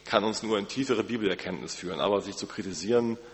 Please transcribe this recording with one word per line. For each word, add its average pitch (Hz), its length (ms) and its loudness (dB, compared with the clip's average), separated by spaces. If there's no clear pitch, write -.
kann 107 220 2
uns 107 180 -2
nur 107 160 2
in 101 80 -4
tiefere 127 340 2
Bibelerkenntnis 92 760 -2
führen, 87 260 -4
aber 101 180 4
sich 98 160 -6
zu - 100 -6
kritisieren, 107 720 0